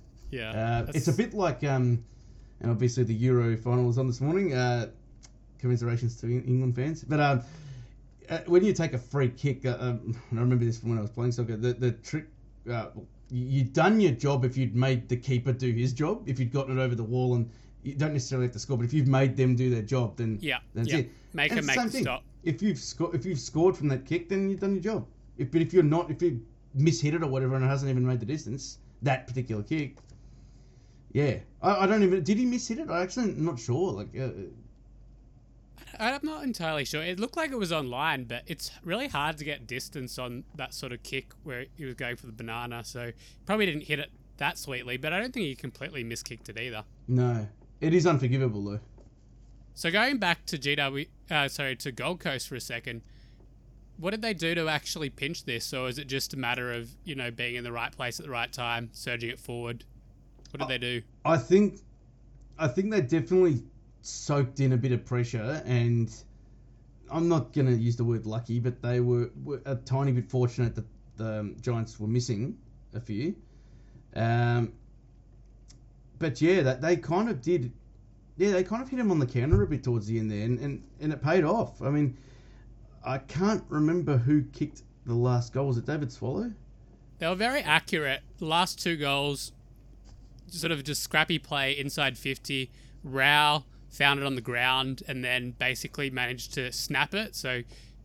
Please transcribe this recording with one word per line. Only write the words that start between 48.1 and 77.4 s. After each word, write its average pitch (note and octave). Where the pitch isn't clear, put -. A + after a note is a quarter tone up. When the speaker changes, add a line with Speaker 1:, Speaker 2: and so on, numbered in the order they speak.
Speaker 2:
though. G2+
Speaker 1:
So -
going B3
back F3+
to D#3+
G C#3
W, C#3
uh, D3
sorry, C3+
to C#3
Gold C#3
Coast C#3
for C3+
a A#2
second, A#2
what E3+
did G#3+
they A3
do E3
to D#3+
actually D3+
pinch D#3
this, A#2
or C3
is B2
it C#3+
just C3
a C3+
matter B2
of, A#2
you D3+
know, B2
being A#2+
in A#2+
the A#2+
right A#2+
place B2
at D#3
the C#3+
right A#2+
time, A#2
surging A#2+
it B2
forward? A#2+
What C3+
did C3+
Speaker 2:
I, -
Speaker 1:
they C3
do? A#2+
Speaker 2:
I D#3+
think, F#3+
I D#3+
think G3
they G3+
definitely E3
soaked -
in C3
a B2+
bit B2
of A2+
pressure, A#2+
and A#2
I'm E3
not D#3+
gonna C3
use A#2
the A#2+
word A#2
lucky, A#2
but A#2+
they B2
were, B2
were C#3
a C3+
tiny C3+
bit B2
fortunate B2
that G#2+
the, A2
um, G#2
Giants A2+
were G#2+
missing A#2+
a G#2+
few. A#2
Um, A#2
but D3
yeah, F3
that, C3
they E3+
kind F#3
of C#3+